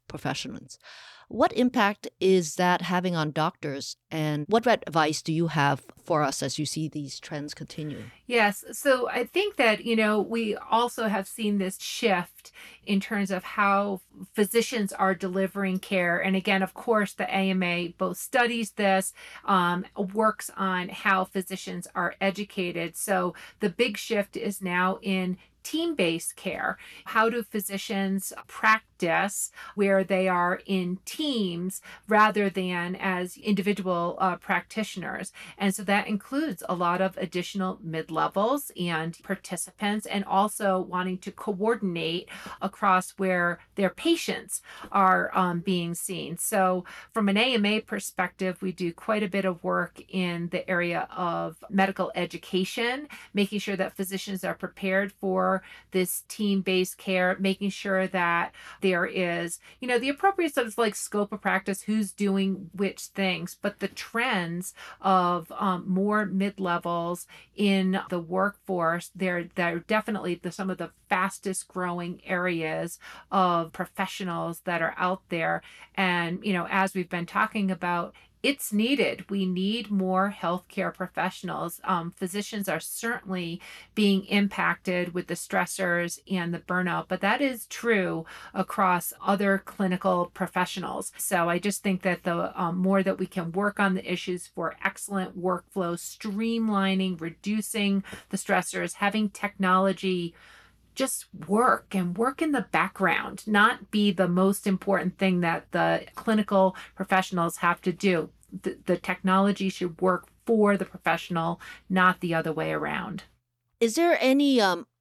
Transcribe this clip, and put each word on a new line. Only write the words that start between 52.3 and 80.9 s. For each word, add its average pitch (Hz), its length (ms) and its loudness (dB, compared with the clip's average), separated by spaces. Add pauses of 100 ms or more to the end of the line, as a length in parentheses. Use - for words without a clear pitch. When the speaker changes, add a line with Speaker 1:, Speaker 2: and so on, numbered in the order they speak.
Speaker 2:
making 202 260 0
sure 196 180 -4
that - 180 -4
physicians 190 480 -6
are 170 120 -4
prepared 196 580 -2
for 185 400 0 (380)
this 185 360 0
team-based 190 720 0
care, 185 420 2
making 196 300 0
sure 190 380 0
that 175 440 0 (300)
there 185 240 2
is, 170 540 -2 (200)
you 247 80 -8
know, 247 120 2
the 269 100 0
appropriate 349 420 2
sort 240 140 0
of, 220 140 -10
like, 220 160 2
scope - 360 -2
of 208 100 -10
practice, 190 420 -2
who's 214 280 0
doing 196 640 0
which 196 260 -4
things, 180 600 -4
but - 180 -4
the 196 80 -4
trends 180 840 -4 (260)
of, 180 600 2
um, 180 280 0
more 202 380 2
mid-levels 175 1000 -2 (280)
in 190 440 4 (100)
the 180 100 -2
workforce, 175 960 -2
they're, 175 380 -2
they're 170 280 0
definitely 208 600 0
the, 175 100 -6
some 190 200 -4
of 180 80 -6
the 165 100 -6 (180)
fastest 190 600 -2
growing 175 580 -6
areas 170 720 -2 (340)
of 170 420 2
professionals 175 880 -4
that 170 200 -2
are 160 160 -2
out 185 320 0
there. 165 320 0 (320)
And, 175 500 0
you 202 100 0
know, 175 180 0
as 196 240 2
we've 180 140 -4
been 175 180 -4
talking 208 420 0
about, 175 460 -2 (260)
it's 269 320 -2
needed. 220 560 2
We 196 160 0
need 196 440 -2
more 190 480 2
healthcare 180 560 -4